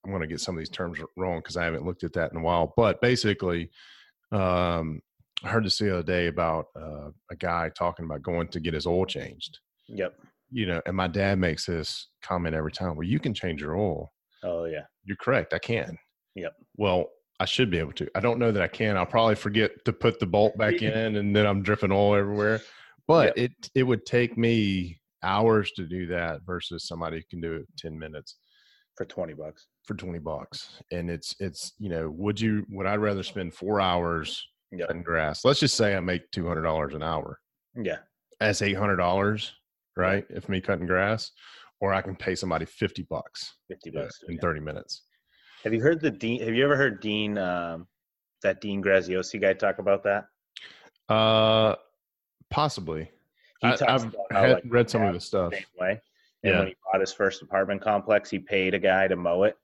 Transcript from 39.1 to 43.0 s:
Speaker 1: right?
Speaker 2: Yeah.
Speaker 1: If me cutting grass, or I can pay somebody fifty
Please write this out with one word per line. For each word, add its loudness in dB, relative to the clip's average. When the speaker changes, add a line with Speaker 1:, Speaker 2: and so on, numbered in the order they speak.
Speaker 1:
right? 2
Speaker 2:
Yeah. -10
Speaker 1:
If -10
me 0
cutting -2
grass, 0
or 0
I 0
can -8
pay -2
somebody -2
fifty -4